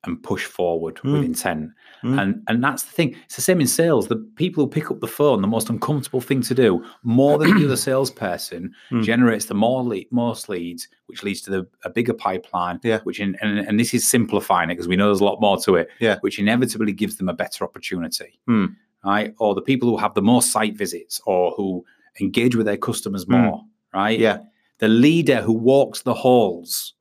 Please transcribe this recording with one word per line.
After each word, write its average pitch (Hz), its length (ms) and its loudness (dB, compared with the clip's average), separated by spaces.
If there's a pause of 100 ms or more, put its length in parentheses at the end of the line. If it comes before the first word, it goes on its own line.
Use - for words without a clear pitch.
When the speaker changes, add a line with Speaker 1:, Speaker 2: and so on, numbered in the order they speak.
Speaker 1:
and 82 180 -8
push - 220 -6
forward 82 580 -4
with 139 100 -2
Speaker 2:
Mm. 143 120 0
Speaker 1:
intent. 80 440 -4 (340)
Speaker 2:
Mm. 120 180 0
Speaker 1:
And, 98 260 -2
and 117 160 0
that's 139 200 -2
the - 80 -14
thing. 165 240 -2 (100)
It's - 100 -18
the - 60 -8
same 180 180 2
in 135 80 2
sales. 156 400 2
The - 80 0 (220)
people 160 260 0
who 131 60 0
pick 156 220 -4
up - 100 -8
the 113 60 -6
phone, 135 340 2
the 98 60 2
most 110 220 -2
uncomfortable 131 520 -4
thing 131 220 0
to 127 120 -2
do, 107 280 4 (200)
more 135 340 4
than 165 200 4
the 156 80 4
other 135 100 2
Speaker 2:
<clears throat> - 140 -4
Speaker 1:
salesperson, 95 840 -4 (180)
Speaker 2:
Mm. 113 120 0
Speaker 1:
generates 113 420 2
the 101 100 -8
more 123 280 2
le-, 104 280 -4
most 120 360 -2
leads, 87 400 -8 (200)
which - 160 -18
leads 101 180 -6
to 98 100 -10
the, 92 160 -4 (160)
a - 60 -8
bigger 120 240 -2
pipeline, 90 720 -4
Speaker 2:
Yeah. 110 200 0
Speaker 1:
which 101 160 -6
in, 98 220 -2
and, 104 180 -2
and 101 200 -2
this 120 140 0
is 120 140 0
simplifying 95 600 2
it 87 80 -4
'cause 85 100 -8
we 90 80 0
know 101 120 4
there's 98 140 2
a 101 40 4
lot 101 160 0
more 98 220 4
to 95 120 4
it, 82 140 0 (100)
Speaker 2:
Yeah. 107 220 2
Speaker 1:
which - 180 -4
inevitably 110 540 0
gives 95 240 -4
them 92 120 -4
a 85 40 -4
better 87 320 -6
opportunity. - 840 -10
Speaker 2:
Mm. 101 280 0 (280)
Speaker 1:
Right? 104 340 -2
Or 104 180 0
the 95 60 -4
people 123 280 0
who 107 80 0
have 104 160 -4
the 101 80 0
most 120 300 4
site 107 260 -2
visits 87 480 -8
or 90 320 2
who 95 280 -6 (360)
engage 117 340 0
with 110 100 2
their 101 120 -2
customers 101 480 -6
Speaker 2:
Mm. 123 180 2
Speaker 1:
more, 92 200 -2 (300)
right? 104 260 0
Speaker 2:
Yeah. 107 200 2 (400)
Speaker 1:
The 110 100 2
leader 135 520 4
who 113 120 0
walks 127 500 2
the 123 100 0
halls 110 880 2